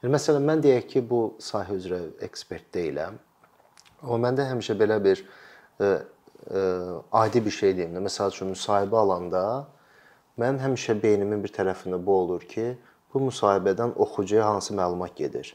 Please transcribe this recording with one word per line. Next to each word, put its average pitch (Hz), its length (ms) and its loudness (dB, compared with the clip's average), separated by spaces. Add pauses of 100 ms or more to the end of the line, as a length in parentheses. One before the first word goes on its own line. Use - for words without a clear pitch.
Yəni, 127 120 0
məsələn, 143 300 2
mən 156 180 2
deyək 131 260 6
ki, 131 220 0
bu 117 120 2 (160)
sahə 101 400 -6
üzrə 90 220 -4 (200)
ekspert - 540 -14
deyiləm. 82 440 -4 (840)
Amma 117 160 -2 (100)
məndə 135 180 0
həmişə 120 320 -4
belə 107 240 4
bir, 95 220 4 (560)
e, 101 60 2
e, - 760 -4 (520)
adi 110 320 4
bir 104 100 -2
şey 98 220 2
deyim 87 220 -6
də, 95 80 -4
məsəl 98 240 -2
üçün, 95 240 -8
müsahibə 101 440 0
alanda 92 440 2 (960)
mənim 127 240 0
həmişə 127 400 0
beynimin 104 400 2
bir 101 80 -6
tərəfində 92 480 -4
bu 95 160 2
olur 90 320 0
ki, 113 220 -4 (460)
bu 135 120 0
müsahibədən 101 720 2
oxucuya 104 480 2
hansı 104 280 -2
məlumat 90 440 -2
gedir? 69 360 -6